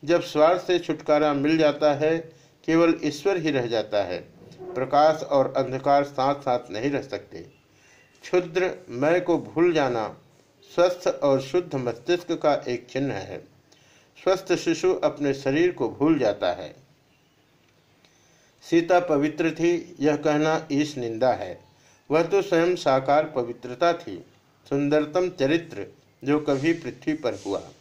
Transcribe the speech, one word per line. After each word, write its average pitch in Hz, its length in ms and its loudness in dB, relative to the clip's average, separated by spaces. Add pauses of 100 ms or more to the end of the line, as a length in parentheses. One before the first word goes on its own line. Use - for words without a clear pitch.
जब 160 180 2
स्वार्थ 165 440 2
से 180 120 2
छुटकारा 151 560 0
मिल 147 240 0
जाता 151 360 2
है, 156 240 0 (480)
केवल 165 380 4
ईश्वर 151 320 -2
ही 156 140 -2
रह 131 160 0
जाता 107 360 -2
है। 87 380 -8 (200)
प्रकाश 147 640 2
और 135 340 0
अंधकार 135 480 0
साथ 139 300 -2
साथ 127 360 -4
नहीं 110 200 -4
रह 135 120 -4
सकते। - 360 -12 (840)
क्षुद्र 180 520 -2 (140)
मैं 151 360 0
को 170 140 0
भूल 170 340 0
जाना 123 440 0 (580)
स्वस्थ 180 340 2 (140)
और 139 180 4
शुद्ध 175 340 -4
मस्तिष्क 139 580 -2
का 156 360 0
एक 123 180 -6
चिन्ह 135 280 -4
है। 95 240 -10 (840)
स्वस्थ 185 320 0
शिशु 175 400 0
अपने 143 400 -2
शरीर 147 380 0
को 131 160 -4
भूल 139 300 2
जाता 101 340 0
है। 85 240 -10 (1900)
सीता 170 380 4
पवित्र 156 500 0
थी, 165 500 -2
यह 147 160 2
कहना 156 560 0
ईश 147 260 -2
निंदा 117 340 0
है। 98 280 -6 (500)
वह 156 120 4
तो 180 200 2
स्वयं 175 340 2
साकार 143 480 2
पवित्रता 123 680 -2
थी, 104 340 -8 (420)
सुंदरतम 147 600 0
चरित्र 147 580 -2 (380)
जो 147 160 2
कभी 147 320 0
पृथ्वी 156 420 -4
पर 113 200 -4 (120)
हुआ। 98 160 -4 (180)